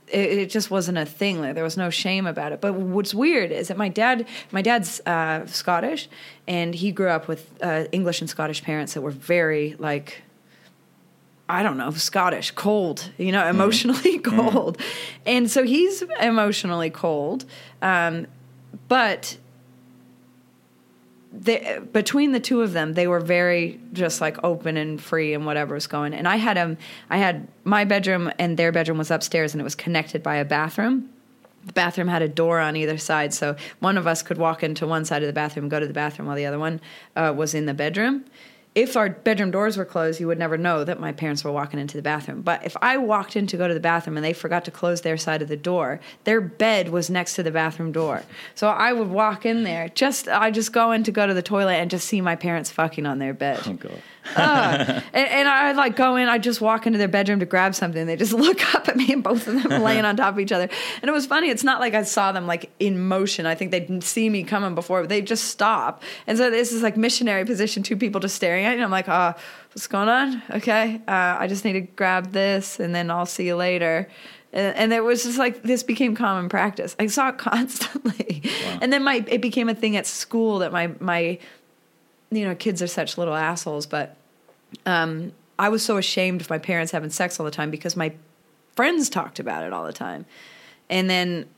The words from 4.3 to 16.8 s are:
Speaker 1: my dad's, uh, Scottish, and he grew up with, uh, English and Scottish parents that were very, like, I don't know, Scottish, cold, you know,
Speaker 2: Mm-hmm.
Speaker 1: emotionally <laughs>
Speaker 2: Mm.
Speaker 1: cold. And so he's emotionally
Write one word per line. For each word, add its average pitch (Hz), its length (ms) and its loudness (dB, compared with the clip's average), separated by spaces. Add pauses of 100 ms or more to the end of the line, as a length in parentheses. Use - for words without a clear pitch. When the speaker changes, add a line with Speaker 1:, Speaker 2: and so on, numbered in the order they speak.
Speaker 1:
my 190 120 -2
dad's, 226 420 0
uh, 160 400 0
Scottish, 180 640 -2 (380)
and 170 260 -2
he 180 180 -2
grew 185 180 0
up 160 180 0
with, - 240 -8 (100)
uh, 160 300 0
English 175 300 0
and 165 80 -6
Scottish 151 340 -4
parents 151 320 -4
that 151 60 -4
were 143 100 -6
very, 151 680 0
like, 147 460 -6 (1300)
I 180 140 2
don't 175 140 2
know, 131 140 -2
Scottish, 165 600 0
cold, 185 680 0
you 185 160 0
know, 196 80 4
Speaker 2:
Mm-hmm. 165 80 4 (100)
Speaker 1:
emotionally 240 600 4
<laughs> - 0 -
Speaker 2:
Mm. - 40 -6 (300)
Speaker 1:
cold. 208 240 2 (480)
And 240 260 4
so 262 120 4
he's 349 380 4 (200)
emotionally 190 680 2